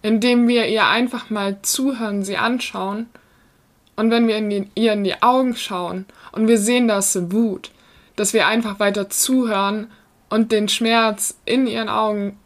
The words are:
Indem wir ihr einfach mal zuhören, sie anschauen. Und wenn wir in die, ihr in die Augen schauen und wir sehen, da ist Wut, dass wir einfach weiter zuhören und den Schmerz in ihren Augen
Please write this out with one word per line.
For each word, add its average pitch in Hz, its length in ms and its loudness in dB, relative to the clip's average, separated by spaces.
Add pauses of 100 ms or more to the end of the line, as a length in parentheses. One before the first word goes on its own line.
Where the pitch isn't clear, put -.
Indem 240 460 4
wir 240 180 2
ihr 208 220 2
einfach 240 420 -2
mal 196 320 -4
zuhören, 226 600 -2
sie 196 120 -4
anschauen. 220 720 -4 (880)
Und 220 160 2
wenn 233 160 4
wir 220 120 0
in 208 120 -4
die, 202 240 -4
ihr 220 200 2
in 202 100 -2
die - 180 -2
Augen 254 320 2
schauen 180 520 -6 (260)
und 220 160 2
wir 233 100 6
sehen, 240 300 2
da 208 100 2
ist 180 320 -2
Wut, 214 400 -2 (460)
dass 208 160 -2
wir 180 160 4
einfach 214 320 -2
weiter 202 280 0
zuhören 214 760 0 (420)
und 220 220 0
den 214 180 2
Schmerz 226 760 0
in 254 240 0
ihren 220 200 -4
Augen 208 580 -2